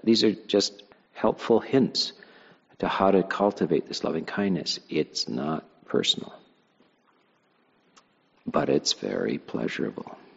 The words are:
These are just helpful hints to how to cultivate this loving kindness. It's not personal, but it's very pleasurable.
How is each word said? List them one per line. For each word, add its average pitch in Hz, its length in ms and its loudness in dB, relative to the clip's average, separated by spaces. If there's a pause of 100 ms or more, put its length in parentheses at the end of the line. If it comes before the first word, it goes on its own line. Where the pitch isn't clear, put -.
These 110 180 4
are 110 100 4
just - 500 -2 (300)
helpful - 460 2
hints - 540 0 (640)
to 92 80 -2
how 95 240 2
to 95 140 6
cultivate 98 640 0
this - 180 -8
loving 80 200 -2
kindness. - 540 -2 (100)
It's - 400 -4
not 71 360 -4 (220)
personal, - 460 -2 (2250)
but 73 220 0
it's - 240 2
very 50 460 -4
pleasurable. - 800 -6 (200)